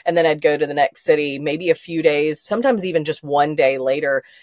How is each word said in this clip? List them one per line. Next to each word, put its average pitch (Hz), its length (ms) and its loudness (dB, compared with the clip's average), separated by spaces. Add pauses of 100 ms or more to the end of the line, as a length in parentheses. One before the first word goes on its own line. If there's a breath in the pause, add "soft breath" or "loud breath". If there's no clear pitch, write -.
And 170 100 0
then 170 120 4
I'd 151 160 0
go 147 160 2
to 151 80 -2
the 143 80 -6
next - 300 -2
city, 147 340 0
maybe 156 320 -2
a 160 40 4
few 165 280 -8
days, 151 360 2
sometimes 226 460 -2
even 165 220 -2
just 156 180 -6
one 147 300 2
day 135 240 2
later. 135 460 -2 (180 loud breath)